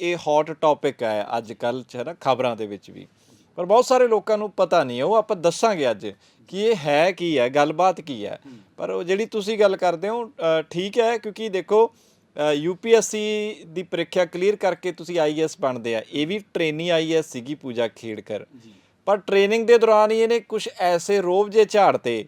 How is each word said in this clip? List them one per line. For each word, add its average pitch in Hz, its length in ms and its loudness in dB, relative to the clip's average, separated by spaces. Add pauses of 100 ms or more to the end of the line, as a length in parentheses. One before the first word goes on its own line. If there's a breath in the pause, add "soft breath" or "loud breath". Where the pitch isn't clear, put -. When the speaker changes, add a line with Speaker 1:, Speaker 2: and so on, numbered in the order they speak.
Speaker 1:
ਇਹ 175 160 -2
ਹੌਟ 156 360 0
ਟੌਪਿਕ 147 500 -2
ਹੈ 107 240 -2 (120)
ਅੱਜ 113 140 -10
ਕੱਲ੍ਹ 123 320 -6
'ਚ, - 120 -18
ਹੈ 120 80 -6
ਨਾ, 165 160 -12
ਖਬਰਾਂ 123 360 0
ਦੇ 107 100 -8
ਵਿੱਚ 101 240 -14
ਵੀ, 95 160 -20 (500 soft breath)
ਪਰ 175 80 -6
ਬਹੁਤ 220 200 4
ਸਾਰੇ 254 240 4
ਲੋਕਾਂ 214 300 0
ਨੂੰ 208 120 -6
ਪਤਾ 175 340 2
ਨਹੀਂ 123 140 -6
ਹੈ। 131 60 0
ਉਹ 196 100 0
ਆਪਾਂ 214 220 0
ਦੱਸਾਂਗੇ 170 540 0
ਅੱਜ 107 160 -4 (420 soft breath)
ਕਿ 208 100 -10
ਇਹ 220 180 0 (100)
ਹੈ 156 260 2
ਕੀ 170 260 -2
ਹੈ, 120 100 2
ਗੱਲਬਾਤ 156 520 2
ਕੀ 117 260 -10
ਹੈ। - 200 -10
Speaker 2:
ਹੂੰ। - 120 -20 (180)
Speaker 1:
ਪਰ 175 140 -8
ਉਹ 190 120 -4
ਜਿਹੜੀ 196 240 -2
ਤੁਸੀਂ 214 320 -6
ਗੱਲ 196 180 4
ਕਰਦੇ 175 320 -2
ਹੋ, 233 180 -6
ਅਹ, 165 440 -2
ਠੀਕ 196 280 -6
ਹੈ, 233 200 2
ਕਿਉਂਕਿ 214 300 -10
ਦੇਖੋ, 196 380 2
ਅਹ, - 680 -6
ਯੂ 156 220 -2
ਪੀ 226 180 -4
ਐਸ 220 180 4
ਸੀ 214 460 -4 (100)
ਦੀ 165 160 -10
ਪ੍ਰੀਖਿਆ 175 420 -2
ਕਲੀਅਰ 185 320 -2
ਕਰਕੇ 180 360 -4
ਤੁਸੀਂ 170 260 -8
ਆਈ 151 220 0
ਏ 160 40 0
ਐਸ 156 160 -6
ਬਣਦੇ 120 360 -4
ਆ, 110 60 -4 (100)
ਇਹ 147 140 -2
ਵੀ 202 120 -4 (160)
ਟ੍ਰੇਨੀ 165 340 -2
ਆਈ 160 240 0
ਏ 160 60 2
ਐਸ 156 80 -2
ਸੀਗੀ 131 280 -10
ਪੂਜਾ 120 340 -4
ਖੇੜਕਰ। 104 580 -12 (180 loud breath)
Speaker 2:
ਜੀ। 113 60 -20 (340 loud breath)
Speaker 1:
ਪਰ 202 120 2
ਟ੍ਰੇਨਿੰਗ 202 500 2
ਦੇ 233 120 8
ਦੌਰਾਨ 214 320 6
ਹੀ 226 80 0
ਇਹਨੇ 226 220 2
ਕੁਛ 220 280 -8 (120)
ਐਸੇ 180 400 2
ਰੋਹਬ 185 280 2
ਜਿਹੇ 208 160 6
ਝਾੜਤੇ 127 640 2